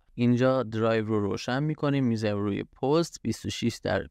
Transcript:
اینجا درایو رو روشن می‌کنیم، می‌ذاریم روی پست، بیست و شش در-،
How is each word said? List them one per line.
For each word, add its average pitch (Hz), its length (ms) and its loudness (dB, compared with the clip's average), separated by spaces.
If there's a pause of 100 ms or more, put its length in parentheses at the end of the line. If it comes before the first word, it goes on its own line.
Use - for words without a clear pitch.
(140)
اینجا 123 480 4
درایو 110 440 0
رو 110 140 0
روشن 101 420 -2
می‌کنیم، 147 420 0
می‌ذاریم 110 340 0
روی 101 260 -2
پست، 156 580 -2
بیست - 240 -4
و 101 40 -2
شش - 320 -2
در-، 98 280 -2